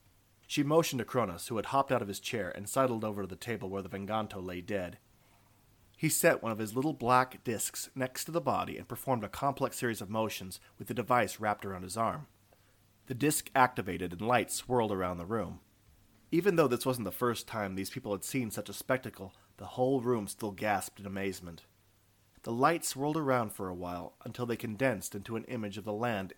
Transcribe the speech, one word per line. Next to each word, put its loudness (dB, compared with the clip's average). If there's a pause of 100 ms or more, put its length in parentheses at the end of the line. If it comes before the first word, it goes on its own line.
(460)
She 0
motioned 4
to 0
Kronos, 0
who -2
had -2
hopped 2
out 4
of -4
his -6
chair -4
and -8
sidled 2
over -2
to -2
the -10
table -6
where -4
the -8
Venganto -4
lay -6
dead. -4 (1000)
He 0
set 6
one 0
of -2
his -4
little 2
black 4
discs -4
next -4
to -8
the 2
body 0
and -10
performed 0
a -8
complex 0
series 0
of -8
motions -2 (180)
with -10
the -4
device 2
wrapped 0
around -6
his -8
arm. 0 (800)
The -6
disc 2
activated 4
and -10
light 2
swirled 2
around 0
the -6
room. -2 (720)
Even 4
though 8
this 2
wasn't 0
the -2
first 0
time -2
these -4
people -6
had -2
seen -2
such -6
a -10
spectacle, -4 (220)
the -12
whole 2
room 2
still -6
gasped -2
in -12
amazement. -6 (800)
The -4
light 4
swirled -2
around 2
for -6
a -6
while -6
until -4
they 0
condensed -2
into -6
an -4
image -6
of -8
the -4
land -2